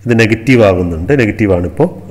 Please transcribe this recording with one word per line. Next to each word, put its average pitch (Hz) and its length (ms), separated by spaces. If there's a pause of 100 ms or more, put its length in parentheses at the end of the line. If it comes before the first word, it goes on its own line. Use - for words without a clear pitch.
ഇത് 117 140
നെഗറ്റീവ് 113 440
ആകുന്നുണ്ട്, 90 560
നെഗറ്റീവ് 104 340
ആണ് 87 120
ഇപ്പോ. - 460